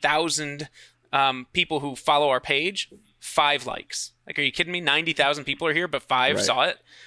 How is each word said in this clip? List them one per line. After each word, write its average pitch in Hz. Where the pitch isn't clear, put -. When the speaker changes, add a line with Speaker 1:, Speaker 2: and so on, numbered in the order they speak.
Speaker 1:
thousand, 151
um, 135
people 165
who 139
follow 147
our 127
page, 160
five 143
likes. -
Like, -
are 147
you 131
kidding 175
me? 175
Ninety 160
thousand 147
people 139
are 147
here, 170
but 143
five 135
Speaker 2:
Right. 156
Speaker 1:
saw 127
it, -